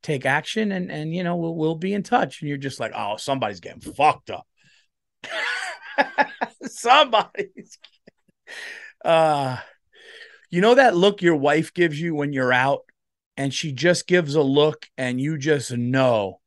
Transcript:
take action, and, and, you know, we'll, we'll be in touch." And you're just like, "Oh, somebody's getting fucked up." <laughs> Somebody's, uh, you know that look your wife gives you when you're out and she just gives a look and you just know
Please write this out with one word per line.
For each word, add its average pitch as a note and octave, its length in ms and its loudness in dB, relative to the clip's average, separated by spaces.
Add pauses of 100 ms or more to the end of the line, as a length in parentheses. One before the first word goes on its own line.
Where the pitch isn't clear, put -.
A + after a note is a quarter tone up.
take C#3 240 -4
action, G3 460 0
and, F3+ 180 -4
and, D#3 240 -8
you F#3 80 -4
know, F3 140 -2
we'll, E3 180 -4
we'll D#3+ 220 0
be F#3 180 -4
in G3+ 80 -4
touch." - 400 -2
And D3 60 -6
you're C#3+ 100 -6
just C3+ 220 -8
like, A2+ 140 -6
"Oh, G#2+ 220 -6
somebody's A2 440 -4
getting - 200 -16
fucked - 500 0
up." F2 160 -12 (760)
<laughs> - 1040 -4 (340)
Somebody's, A#3 1160 0 (1300)
uh, D3 540 4 (920)
you F3 100 0
know A3+ 140 6
that B3 220 6
look G3 260 2
your E3+ 140 4
wife D3 380 0
gives D#3+ 260 0
you E3+ 140 -4
when C#3+ 180 -4
you're C3 200 0
out C3 300 2 (540)
and C#3 160 -4
she D3 200 -6
just D#3+ 340 2
gives E3+ 280 0
a D#3 80 4
look D3 440 2 (100)
and B2+ 240 -4
you D#3 180 -4
just C#3 340 0
know A#2+ 760 0